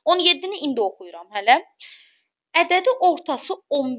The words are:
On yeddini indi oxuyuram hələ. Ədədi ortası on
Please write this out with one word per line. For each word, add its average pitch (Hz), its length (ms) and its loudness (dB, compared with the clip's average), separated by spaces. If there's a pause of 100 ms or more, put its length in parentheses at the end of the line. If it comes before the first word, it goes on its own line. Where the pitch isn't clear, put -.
On 359 140 2
yeddini 370 380 2
indi 269 240 -4
oxuyuram 180 500 -8
hələ. 208 300 2 (920)
Ədədi 359 440 2
ortası 330 540 -2 (160)
on 269 300 -2